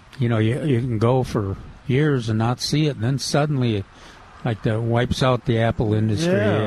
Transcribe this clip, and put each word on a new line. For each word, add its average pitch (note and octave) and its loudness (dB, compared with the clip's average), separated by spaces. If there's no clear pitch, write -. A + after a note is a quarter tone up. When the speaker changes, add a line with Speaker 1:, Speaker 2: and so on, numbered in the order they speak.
Speaker 1:
you A#2+ 0
know, A2+ 2
you, A2 0
you C3 2
can B2 -2
go A#2+ 2
for G2 -4
years C3 0
and A2 0
not A#2+ 0
see D3+ 0
it, C3+ -2
and G#2+ -6
then C3 0
suddenly C#3 0
it, G2 -4
like, A#2 -2
that A2 0
wipes A#2 0
out B2+ 2
the A2+ 0
apple A2+ 0
industry. C3 0
Speaker 2:
Yeah. G3 2